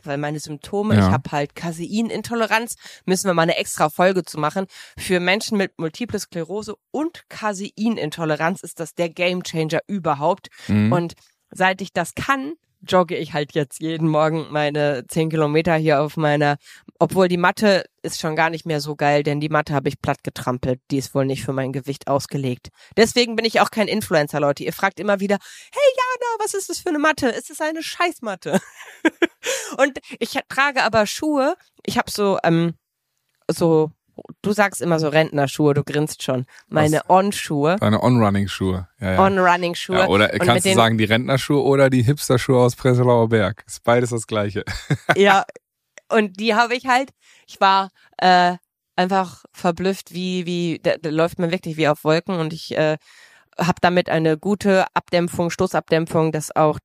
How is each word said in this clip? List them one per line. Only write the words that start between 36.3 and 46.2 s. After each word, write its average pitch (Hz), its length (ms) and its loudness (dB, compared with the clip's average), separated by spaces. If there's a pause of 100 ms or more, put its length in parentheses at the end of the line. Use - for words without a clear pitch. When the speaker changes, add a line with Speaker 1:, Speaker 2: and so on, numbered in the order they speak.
Speaker 1:
Meine 156 360 2
Speaker 2:
Was? - 40 -2
Speaker 1:
On-Schuhe. 180 720 2
Speaker 2:
Deine 107 220 2
On-Running-Schuhe. 98 840 0 (120)
Ja, 95 140 -2
ja. 92 120 2
Speaker 1:
On-Running-Schuhe. 180 720 0
Speaker 2:
Ja, 185 80 4
oder 202 260 4
Speaker 1:
Und 208 60 -2
Speaker 2:
kannst 180 140 2
Speaker 1:
mit 180 120 2
Speaker 2:
du 190 40 2
Speaker 1:
den 190 60 4
Speaker 2:
sagen, 113 220 4
die 110 80 2
Rentnerschuhe 127 560 0
oder 139 280 4
die 131 140 2
Hipsterschuhe 131 560 0
aus 123 160 4
Prenzlauer 123 540 4
Berg? 110 380 0
Ist - 160 -16
beides 120 260 2
das 117 180 -6
Gleiche. 104 420 -4
<laughs> - 460 -2
Speaker 1:
Ja, 196 300 4 (640)
und 202 300 0